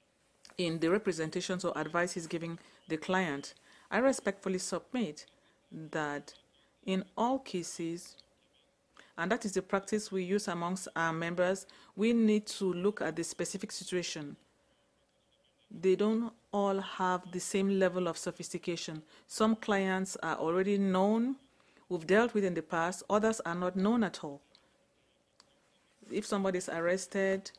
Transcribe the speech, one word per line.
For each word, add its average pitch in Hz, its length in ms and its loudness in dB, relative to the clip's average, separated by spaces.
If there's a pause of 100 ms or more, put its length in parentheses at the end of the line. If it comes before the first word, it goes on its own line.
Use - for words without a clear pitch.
(600)
in 165 200 2
the 160 120 4
representations 180 720 -2
or 170 100 0
advice 170 380 -2
he's 165 140 -6
giving 170 320 -6 (280)
the 156 100 -2
client? 165 580 -2 (340)
I 190 80 0
respectfully 202 600 2
submit 185 680 -4 (640)
that 147 460 -4 (500)
in 190 180 0 (140)
all 254 220 2
cases, 170 800 -6 (1000)
and 170 140 0
that 240 120 0
is 196 100 -4
the 185 100 2
practice 202 480 -2
we 190 100 -2
use 190 260 0
amongst 175 480 -2
our 165 160 2
members, 175 540 0 (300)
we 220 180 4
need 214 320 6
to 190 280 -2
look 190 280 0
at 160 140 -2
the 165 80 -2
specific 185 480 -6
situation. 170 640 -6 (1400)
They 185 240 2
don't 220 360 2 (200)
all 202 280 2
have 185 520 -2
the 180 80 -4
same 196 400 2
level 185 280 2
of 165 120 -4
sophistication. 165 800 -6 (240)
Some 220 300 2
clients 190 640 0
are 160 140 0
already 185 420 2
known, 202 600 4 (520)
we've 170 160 -4
dealt 220 300 4
with 208 80 2
in 180 100 0
the 165 80 -2
past, 170 480 -2
others 220 340 2
are 170 120 -4
not 180 200 -2
known 214 280 4
at 175 200 -4
all. 143 180 -12 (1700)
If 208 160 -2
somebody 190 320 0
is - 100 -8
arrested 190 880 0